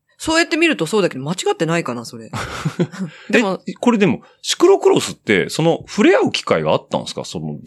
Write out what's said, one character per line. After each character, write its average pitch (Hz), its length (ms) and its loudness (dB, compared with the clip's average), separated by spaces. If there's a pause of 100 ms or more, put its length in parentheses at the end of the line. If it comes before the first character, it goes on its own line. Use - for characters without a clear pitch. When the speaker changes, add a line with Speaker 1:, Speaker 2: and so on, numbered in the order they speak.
(180)
Speaker 1:
そ 320 180 -2
う 330 40 2
や 339 60 2
っ - 20 -16
て 339 100 -2
見 339 100 2
る 302 100 0
と 160 80 -2
そ 214 140 0
う - 20 2
だ 170 80 2
け 131 80 -12
ど、 131 60 -10
間 151 100 -4
違 - 20 -8 (180)
っ - 20 -4
て 165 100 -2
な 165 120 0
い 165 60 -2
か 127 100 -6
な、 117 120 -10
そ 120 120 -16
れ。 113 140 -18 (480)
Speaker 2:
<laughs> - 500 -6
Speaker 1:
で 220 140 2
も、 190 240 -2
Speaker 2:
え、 - 60 -8
こ - 180 0
れ 214 60 4
で 196 100 4
も、 117 140 0 (200)
シ - 160 -4
ク 349 100 4
ロ 381 120 6
ク 381 100 4
ロ - 100 4
ス - 120 -6
っ - 40 -12
て、 95 340 0
そ - 120 -4
の、 160 260 2
触 - 160 -2
れ 359 120 6
合 508 60 4
う 254 100 0
機 - 120 -4
会 - 200 0
が 78 80 2
あ - 60 2
っ - 120 -6
た - 100 -4
ん - 40 -8
で - 60 -12
す - 60 -10
か？ 65 100 -8
そ - 140 -10
の 78 280 -8